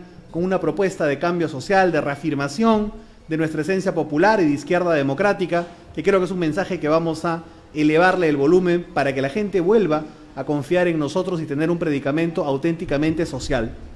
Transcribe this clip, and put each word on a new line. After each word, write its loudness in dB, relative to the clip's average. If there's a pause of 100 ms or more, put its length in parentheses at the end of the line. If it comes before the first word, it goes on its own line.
(320)
con -2
una 0
propuesta 0
de 0
cambio 0
social, 2
de 2
reafirmación 0 (360)
de -2
nuestra -2
esencia 0
popular 2
y 4
de 4
izquierda 0
democrática, 0 (280)
que -6
creo 4
que 0
es -4
un -4
mensaje -2
que -2
vamos 0
a -4 (280)
elevarle 4
el 2
volumen 2
para 0
que -2
la 0
gente -2
vuelva 2 (300)
a -8
confiar 0
en -2
nosotros -2
y -6
tener -2
un 0
predicamento -2
auténticamente 0
social, -4 (240)